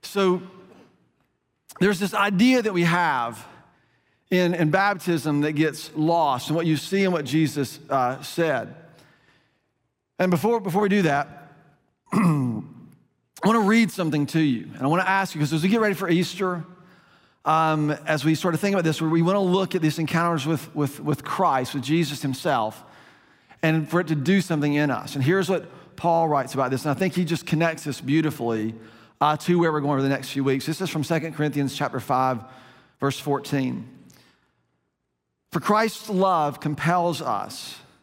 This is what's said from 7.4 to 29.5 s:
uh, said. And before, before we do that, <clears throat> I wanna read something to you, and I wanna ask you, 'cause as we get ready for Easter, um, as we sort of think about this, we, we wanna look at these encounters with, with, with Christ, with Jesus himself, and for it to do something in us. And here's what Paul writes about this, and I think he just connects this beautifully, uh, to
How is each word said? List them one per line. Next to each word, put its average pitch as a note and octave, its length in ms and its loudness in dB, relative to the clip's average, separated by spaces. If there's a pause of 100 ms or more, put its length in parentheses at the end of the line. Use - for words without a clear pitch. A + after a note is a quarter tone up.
uh, C3+ 320 0
said. D3 540 -2 (1400)
And F#3 120 2
before, G#3+ 280 2
before F3+ 220 0
we G3+ 80 2
do G3+ 140 4
that, C#3+ 500 -2 (260)
<clears throat> - 340 -16
I C#3+ 500 2 (840)
wanna A3+ 160 4
read G#3+ 300 4
something D3+ 360 0
to E3 120 0
you, C3+ 340 0
and - 80 -10
I C3+ 60 0
wanna F3 160 2
ask F#3+ 320 0
you, D3+ 60 -2
'cause D3 120 0
as D#3 80 0
we F#3 80 2
get A3+ 100 4
ready G#3+ 140 2
for F#3 160 -4
Easter, F3 560 0 (800)
um, D#3 460 2
as D3+ 340 -2
we D#3+ 100 4
sort E3+ 200 0
of D#3 40 0
think G3+ 140 0
about F#3 100 2
this, D#3+ 160 0
we, D#3+ 80 -2
we E3 140 2
wanna F#3+ 180 2
look F#3+ 360 0
at F3 60 0
these D#3 180 0
encounters E3 480 0
with, - 280 -4
with, C#3+ 240 -4
with C#3+ 240 -4
Christ, C#3 520 0
with C3 80 -4
Jesus D3 380 0
himself, C3 600 -2 (800)
and D#3 260 2
for E3+ 120 0
it F3+ 80 -2
to D#3 80 0
do F3 260 2
something D3 320 -2
in D3 180 2
us. - 240 -6
And C3+ 80 0
here's F3+ 260 2
what - 460 -6
Paul E3 320 0
writes C#3 260 -2
about C3 180 0
this, C3 120 -2
and D3+ 80 0
I - 40 2
think F#3+ 180 0
he F3+ 100 0
just D#3+ 220 -2
connects D#3+ 380 0
this C#3+ 180 -6
beautifully, A#2+ 760 0 (460)
uh, D3+ 160 2
to F3 220 2